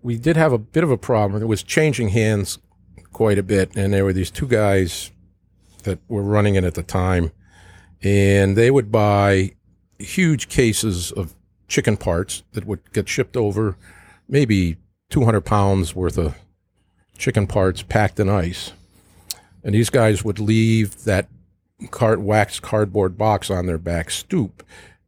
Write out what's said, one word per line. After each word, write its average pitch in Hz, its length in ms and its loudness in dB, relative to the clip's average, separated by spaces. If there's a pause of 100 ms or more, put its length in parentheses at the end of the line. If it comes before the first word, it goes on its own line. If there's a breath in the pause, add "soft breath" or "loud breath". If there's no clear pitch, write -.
we 120 160 -4
did 156 180 0
have 160 160 4
a 117 60 0
bit 156 260 -2
of 143 80 0
a 113 40 2
problem. 104 460 0
It 113 40 -4
was 107 180 -2
changing 127 460 0
hands 107 480 0 (540)
quite 104 260 2
a 101 40 -2
bit, 95 320 0
and 101 180 0
there 98 120 2
were 95 80 0
these 92 180 -2
two - 160 -6
guys 101 640 0 (760)
that 92 140 -6 (100)
were 104 140 -4
running 104 320 2
it 92 80 4
at 87 120 -2
the 85 80 -6
time, 90 500 0 (680 soft breath)
and 98 540 4
they 117 140 4
would 120 220 2
buy 101 600 2 (460)
huge 160 500 -2
cases 104 640 -2
of 90 220 -8 (340)
chicken 110 280 0
parts - 460 -4 (100)
that 101 140 -10
would 98 140 -8 (120)
get - 160 -4
shipped - 280 -4
over, 104 400 -2 (520 soft breath)
maybe 104 480 2 (340)
two 135 140 2
hundred 110 180 2
pounds 98 520 0
worth 90 240 -2
of 78 160 -2 (840)
chicken 104 280 0
parts 95 360 0
packed - 380 -2
in 95 80 2
ice. 95 440 -4 (920 loud breath)
And 101 100 -2
these 113 160 2
guys 110 340 2
would 104 160 -4
leave 110 640 0
that 101 240 0 (640)
card-, 107 320 0
wax 104 360 0
cardboard 98 600 -2
box 107 320 0
on 90 160 -2
their 82 120 -4
back 85 320 -6
stoop, - 540 -6 (440 loud breath)